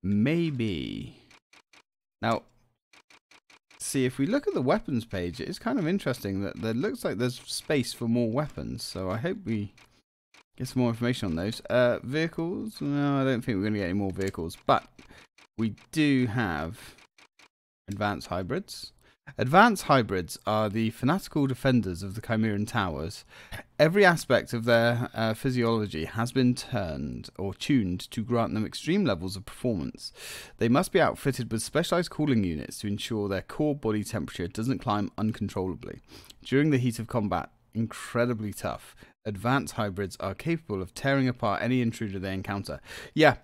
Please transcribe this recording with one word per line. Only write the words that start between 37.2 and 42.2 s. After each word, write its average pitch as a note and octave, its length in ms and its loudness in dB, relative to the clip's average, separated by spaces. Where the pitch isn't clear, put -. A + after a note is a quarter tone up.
incredibly A2+ 800 -2
tough. - 440 -8
Advanced G#2+ 500 0
hybrids G2+ 460 -2
are F#2+ 140 -4
capable D#3+ 460 -4
of F#2 140 -8
tearing C#3 340 2
apart A2+ 340 0
any B2 200 2
intruder A2+ 380 -2